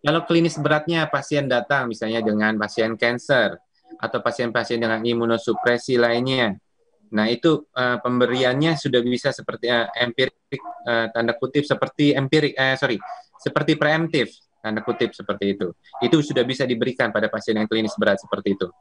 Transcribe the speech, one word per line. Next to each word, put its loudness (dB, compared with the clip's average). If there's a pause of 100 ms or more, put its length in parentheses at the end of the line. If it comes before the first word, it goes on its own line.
kalau 2
klinis 4
beratnya 0
pasien -2
datang 0
misalnya -2
dengan 2
pasien -2
cancer 2 (400)
atau -4
pasien-pasien -2
dengan 0
imunosupresi 0
lainnya. 2 (480)
Nah, 0
itu, 2
eh, 0
pemberiannya 2
sudah 2
bisa 0
seperti, -4
eh, 2
empirik, 0 (160)
eh, -2
tanda 0
kutip -2
seperti 0
empirik, 2
eh, 0
sorry, 0 (400)
seperti 0
preemptif, 0 (320)
tanda -4
kutip -2
seperti -4
itu. -6 (280)
Itu 4
sudah 0
bisa -2
diberikan 0
pada 0
pasien -2
yang 0
klinis -2
berat 2
seperti -2
itu. -4 (120)